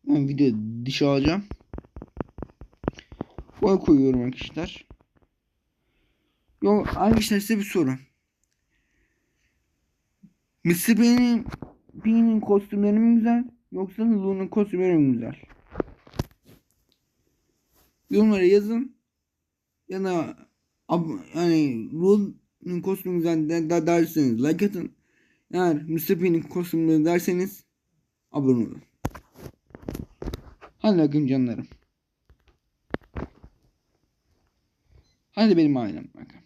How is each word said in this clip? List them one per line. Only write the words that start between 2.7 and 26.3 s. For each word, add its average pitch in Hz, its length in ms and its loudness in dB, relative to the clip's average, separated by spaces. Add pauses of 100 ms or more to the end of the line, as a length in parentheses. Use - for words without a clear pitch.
Boy 190 180 4
koyuyorum 135 420 4
arkadaşlar. 147 640 -10 (1800)
Yok 202 340 2
arkadaşlar, 214 440 2
size 208 180 -2
bir 196 60 -4
soru. 135 300 0 (2750)
Mister 175 320 2
P'nin, 240 500 2 (580)
P'nin 226 360 2
kostümleri 202 580 0
mi 233 160 4
güzel 233 360 2 (220)
yoksa 190 300 -6
Lu'nun 196 460 0
kostümleri 185 500 0
mi 135 140 4
güzel? 117 240 -4 (2750)
Yorumlara 202 340 4
yazın. 208 520 2 (920)
Ya 190 160 -6
da 175 320 -4 (520)
ab-, 156 480 -4
yani 156 560 0
Lu'nun 180 880 0
kostümü 185 360 -4
güzel 165 320 0
de, 165 220 -4
de, 165 160 0
derseniz 156 580 0
like 175 220 0
atın. - 260 -8 (580)
Eğer 170 320 0
Mister 165 360 -2
P'nin 170 240 2